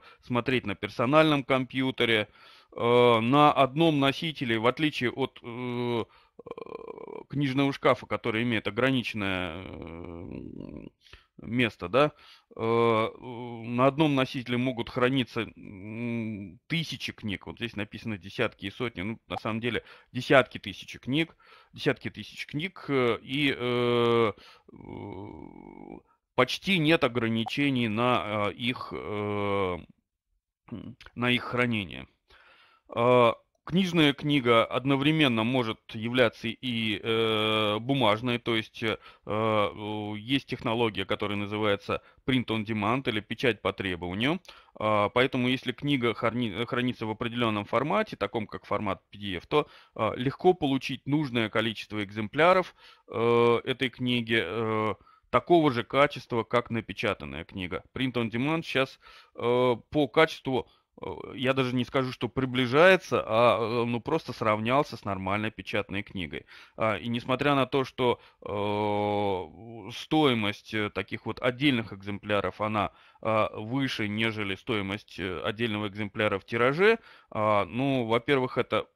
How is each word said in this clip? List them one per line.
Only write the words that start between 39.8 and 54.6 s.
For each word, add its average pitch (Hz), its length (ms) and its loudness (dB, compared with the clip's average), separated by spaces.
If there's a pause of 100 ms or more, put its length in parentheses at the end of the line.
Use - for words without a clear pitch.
есть 127 300 -2
технология, 113 580 0
которая 104 320 -2
называется 104 640 -2 (240)
print 127 220 0
on 110 160 -2
demand 110 440 -2
или 107 120 -2
печать 113 420 -2
по 98 100 0
требованию. 95 680 -4 (380)
А, 104 320 2
поэтому, 123 380 2
если 127 240 -4
книга 127 420 0
храни-, 113 520 -2
хранится 123 400 -4
в 110 40 -4
определенном 113 560 -2
формате, 170 500 0
таком 104 320 -4
как - 180 -14
формат 101 340 -2 (120)
P 104 60 -18
D 101 200 -6
F, - 100 -18
то, 151 200 0 (280)
а, 107 200 0
легко 135 380 2
получить 135 520 -2
нужное 127 440 0
количество 107 540 -2
экземпляров, 143 680 2 (340)
э, 117 560 4
этой 127 260 -2
книги, 120 540 0
э, 110 500 -2 (360)